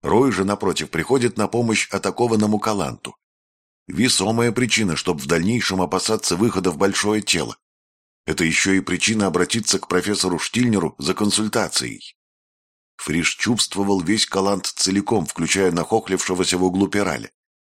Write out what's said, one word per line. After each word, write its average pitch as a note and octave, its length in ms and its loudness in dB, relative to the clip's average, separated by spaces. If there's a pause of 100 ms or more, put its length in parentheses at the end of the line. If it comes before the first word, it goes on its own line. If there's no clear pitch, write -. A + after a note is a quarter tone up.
Рой A2+ 300 4
же, F#2+ 140 0
напротив, F#2+ 440 -2
приходит A#2+ 480 0
на G#2 100 0
помощь A2+ 440 0
атакованному G#2+ 680 2
Каланту. F#2+ 560 -4 (720)
Весомая A#2 640 0
причина, A2 440 0
чтоб E2 240 -2
в C2+ 80 -10
дальнейшем F#2 540 0
опасаться F#2 540 0
выхода F#2 360 2
в D2 60 -6
большое G#2 440 0
тело. C#2 360 -2 (680)
Это D#2+ 180 -2
ещё E2 280 2
и F#2+ 80 4
причина F#2+ 480 0
обратиться F2+ 500 0
к - 100 -6
профессору F2+ 520 0
Штильнеру A2 580 0
за D2 160 -2
консультацией. G2+ 1000 -2 (840)
Фриш D#2+ 400 -2
чувствовал G2+ 640 0
весь G2+ 240 0
Калант G2 420 0
целиком, F#2+ 580 0
включая F2 460 0
нахохлившегося F#2 880 0
в F2+ 60 2
углу F#2 240 4
Пираля. F2+ 440 -2 (340)